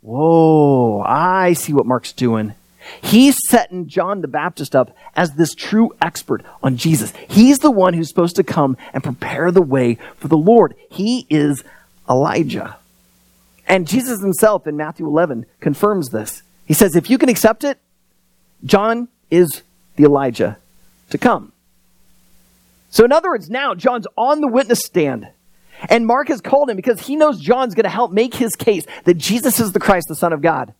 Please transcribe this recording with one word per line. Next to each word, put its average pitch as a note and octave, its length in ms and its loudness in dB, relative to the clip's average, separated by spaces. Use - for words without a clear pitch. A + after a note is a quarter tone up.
"Whoa, C#3+ 1040 2
I F3+ 480 2
see D#3 180 -8
what C3+ 140 2
Mark's B2 260 -4
doing." A2 400 -2
He's C4 360 4
setting F3+ 380 -2
John F#3 340 -4
the D3+ 80 -8
Baptist D3+ 460 -8
up B2+ 200 0
as D#3 200 -2
this D#3+ 200 0
true A3 480 0
expert C#3+ 400 -6
on C3 140 -2
Jesus. D#3+ 360 -2
He's C4 320 6
the D4+ 100 4
one F#3 240 2
who's E3 140 -4
supposed F3 280 -2
to F#3+ 80 2
come C#3 320 0
and - 120 -8
prepare D3 480 -4
the F3+ 100 6
way B2+ 360 0
for - 100 -14
the D3+ 100 2
Lord. F3+ 380 4
He A3+ 400 -4
is D3 320 0
Elijah. C3+ 680 -2
And F3+ 180 0
Jesus A#3+ 340 -4
himself G3 460 0
in D3+ 100 -6
Matthew D3+ 300 -8
eleven D3 400 -2
confirms E3+ 480 -2
this. A2 340 -10
He D#3 80 0
says, F3 220 4
"If E3+ 120 0
you B3+ 80 2
can C4 120 2
accept A3 340 0
it, C#4 160 -4
John A3 420 0
is E3+ 320 2
the C#3+ 100 4
Elijah C3+ 540 0
to - 60 -10
come." A3+ 360 -2
So A3 140 6
in B3 80 2
other E4 180 0
words, G3+ 180 -6
now B3 280 -6
John's A#3+ 400 -4
on C#4 240 -2
the D4 80 -2
witness A#3+ 320 -2
stand. C3+ 480 -6
And A#3 180 2
Mark B3+ 220 -2
has C4+ 120 -4
called C#4 280 0
him A3 80 -6
because A3 260 -4
he C#4 140 -6
knows D4+ 240 2
John's A#3 340 -2
gonna G#3 140 0
help G3+ 240 -4
make A#3 220 0
his A3+ 220 -4
case F#3 280 -2
that F3 100 4
Jesus A3 460 -2
is G#3+ 120 -4
the F#3+ 80 -2
Christ, F#3 280 0
the D#3 80 -10
Son E3+ 160 0
of D3+ 100 -6
God. C#3+ 380 -2